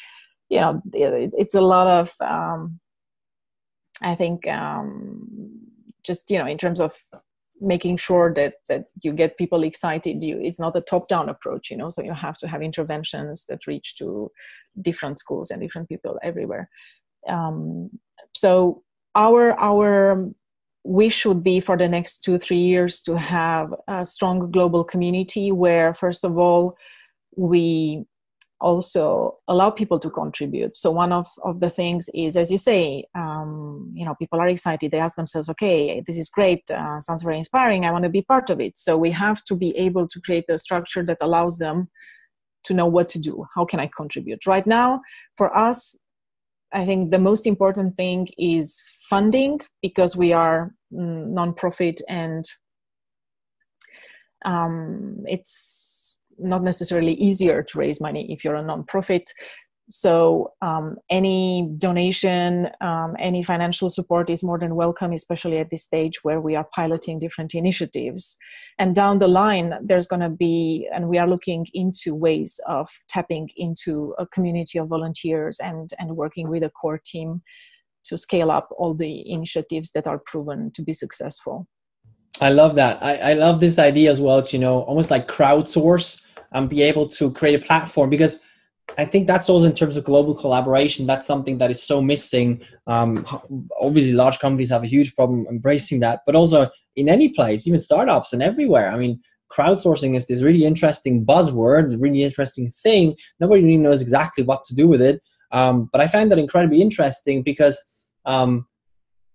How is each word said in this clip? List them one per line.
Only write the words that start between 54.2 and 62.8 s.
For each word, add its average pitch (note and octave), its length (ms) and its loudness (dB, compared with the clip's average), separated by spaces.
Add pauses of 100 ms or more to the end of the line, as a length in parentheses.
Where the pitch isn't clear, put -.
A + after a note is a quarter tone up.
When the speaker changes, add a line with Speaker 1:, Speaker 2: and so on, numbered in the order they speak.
Speaker 1:
um, E3 800 -6
it's - 920 -10 (200)
not F#3 240 -4
necessarily E3+ 520 -2
easier F#3+ 480 2
to - 160 -12
raise D3 220 -4
money D3+ 320 -8
if D3 100 -12
you're D3+ 140 -4
a D3+ 80 -6
nonprofit. F3 600 -4 (640)
So, E3 720 2
um, D#3+ 340 -6 (140)
any F#3 640 0
donation, F3 960 0 (100)